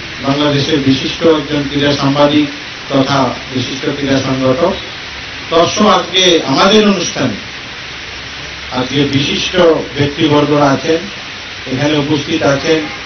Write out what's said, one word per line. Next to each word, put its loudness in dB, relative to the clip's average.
বাংলাদেশের 0
বিশিষ্ট 0
একজন 2
ক্রীড়া 0
সাংবাদিক 2
তথা 0
বিশিষ্ট -4
ক্রীড়া 0
সংগঠক। 0
দর্শক, 4
আজকে 4
আমাদের 4
অনুষ্ঠানে 0
আজকে 0
বিশিষ্ট 0
ব্যক্তিবর্গরা 2
আছেন, 0
এখানে 0
উপস্থিত 0
আছেন 2